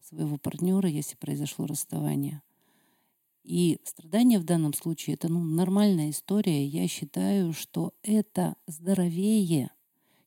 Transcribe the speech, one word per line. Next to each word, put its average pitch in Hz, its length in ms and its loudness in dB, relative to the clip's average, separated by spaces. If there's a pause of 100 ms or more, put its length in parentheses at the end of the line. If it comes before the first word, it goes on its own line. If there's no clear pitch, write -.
своего 156 360 -4
партнёра, 185 500 0
если 151 280 -4
произошло 147 500 -6
расставание. 147 760 -4 (1040)
И 170 400 2
страдание 208 560 2
в 165 40 -2
данном 160 300 2
случае — 156 420 -6
это, 165 140 -2
ну, 170 140 0
нормальная 175 680 2
история. 165 540 0
Я 165 220 -2
считаю, 185 640 -2
что - 400 -6 (100)
это 196 520 0 (120)
здоровее, 175 1040 2 (560)